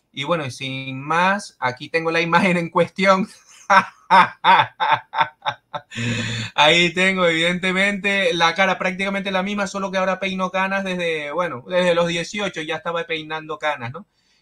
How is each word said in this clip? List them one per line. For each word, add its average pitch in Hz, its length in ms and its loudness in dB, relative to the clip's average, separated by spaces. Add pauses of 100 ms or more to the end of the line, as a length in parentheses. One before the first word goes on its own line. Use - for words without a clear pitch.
(120)
Y 139 120 -8
bueno, 156 220 -2
y 127 60 -8
sin 135 500 -8
más, 180 580 0
aquí 127 300 -4
tengo 165 220 -2
la 165 100 2
imagen 175 360 2
en 170 120 -4
cuestión. 190 580 2 (420)
<laughs> 147 2750 0
Ahí 165 380 4
tengo, 185 340 2
evidentemente, 185 1040 0
la 165 220 2
cara 185 240 2
prácticamente 196 520 -4
la 185 120 0
misma, 202 240 -4
solo 190 240 -6
que 190 60 -2
ahora 185 220 -2
peino 190 320 -4
canas 190 320 -2
desde, 165 480 -4
bueno, 151 360 -4
desde 180 280 2
los 170 120 2
dieciocho 170 540 -6
ya 156 160 -6
estaba 170 280 -6
peinando 156 540 -8
canas, 135 320 -4
¿no? 170 160 -16 (340)